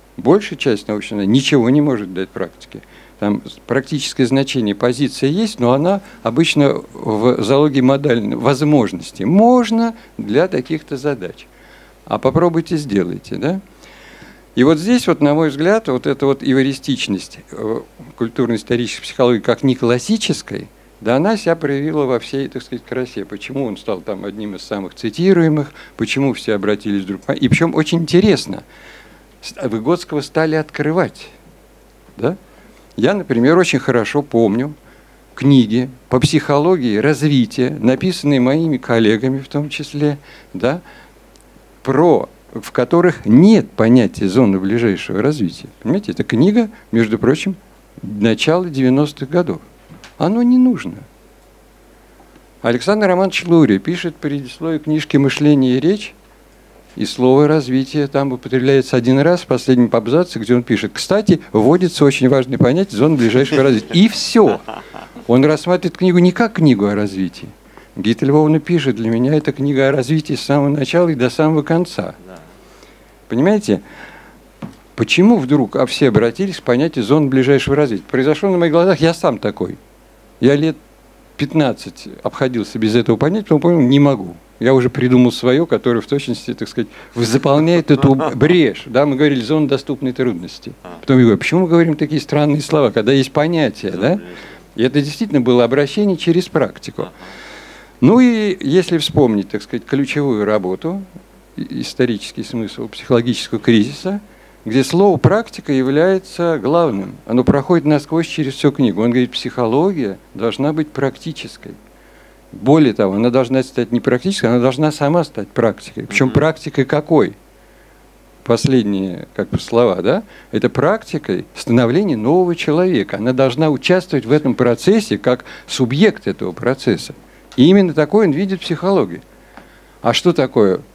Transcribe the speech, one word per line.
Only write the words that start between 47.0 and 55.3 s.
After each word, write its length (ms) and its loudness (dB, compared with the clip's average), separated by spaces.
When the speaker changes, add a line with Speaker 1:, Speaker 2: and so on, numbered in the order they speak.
Speaker 1:
прочим, 360 -2
начала 640 -2
девяностых 600 0
годов. 320 -2
Оно 240 0
не 160 4
нужно. 380 0
Александр 460 0
Романович 380 0
Лурия 340 4
пишет 360 -6
предисловие 640 -6
книжки 380 -2
«Мышление 600 2